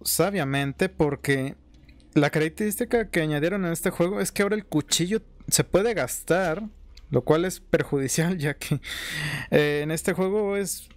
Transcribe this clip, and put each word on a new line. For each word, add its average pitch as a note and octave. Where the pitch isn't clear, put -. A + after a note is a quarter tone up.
sabiamente C#3+
porque C#3
la D3
característica G#3+
que E3+
añadieron D#3+
en E3
este E3
juego F#3
es F#3+
que G#3
ahora G3+
el G#3+
cuchillo F3
se -
puede G#3
gastar, E3+
lo B2+
cual D#3+
es F3+
perjudicial, D#3+
<laughs> -
ya C#3+
que, -
eh, D3
en D#3
este E3
juego G3+
es -